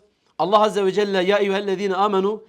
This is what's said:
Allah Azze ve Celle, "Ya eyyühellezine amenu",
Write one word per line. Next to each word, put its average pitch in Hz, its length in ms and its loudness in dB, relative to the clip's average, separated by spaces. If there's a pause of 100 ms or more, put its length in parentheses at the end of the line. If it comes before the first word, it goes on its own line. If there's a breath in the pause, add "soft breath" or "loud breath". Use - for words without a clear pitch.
(380)
Allah 196 240 2
Azze 202 240 0
ve 190 60 0
Celle, 196 320 0
"Ya 196 140 2
eyyühellezine 196 580 -2
amenu", 202 540 0